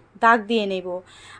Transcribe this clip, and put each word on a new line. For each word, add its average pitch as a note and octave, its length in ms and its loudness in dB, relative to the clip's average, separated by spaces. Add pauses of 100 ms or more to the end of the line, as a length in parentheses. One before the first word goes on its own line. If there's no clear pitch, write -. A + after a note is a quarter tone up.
(200)
দাগ A3+ 280 4
দিয়ে A3 180 -2
নেব। F#3 360 -8 (380)